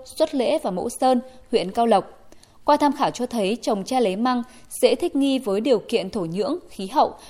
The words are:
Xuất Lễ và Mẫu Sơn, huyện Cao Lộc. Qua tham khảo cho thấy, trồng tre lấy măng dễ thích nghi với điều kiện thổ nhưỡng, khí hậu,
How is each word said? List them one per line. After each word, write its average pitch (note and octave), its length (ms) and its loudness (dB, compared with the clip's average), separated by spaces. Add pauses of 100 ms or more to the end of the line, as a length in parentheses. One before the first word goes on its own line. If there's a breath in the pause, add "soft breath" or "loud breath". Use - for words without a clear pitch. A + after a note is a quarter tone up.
Xuất - 300 -2
Lễ A3 280 0
và G#3 80 -4
Mẫu F3+ 180 -4
Sơn, B3+ 320 2 (300 loud breath)
huyện F#3+ 200 0
Cao A#3 140 0
Lộc. G#3 340 2 (460 soft breath)
Qua D4 120 6
tham D4 160 4
khảo A#3 180 0
cho A#3+ 140 -4
thấy, A3+ 360 -2
trồng G#3 220 -2
tre B3+ 160 -2
lấy F#3+ 160 2
măng A#3+ 280 0 (380 loud breath)
dễ B3 140 4
thích E4+ 200 -4
nghi C4+ 240 2
với G#3 220 -2
điều A#3+ 180 2
kiện F#3+ 300 -4
thổ G#3 120 -6
nhưỡng, F#3+ 360 -4 (120)
khí F#3+ 180 -10
hậu, B3+ 260 2 (160 loud breath)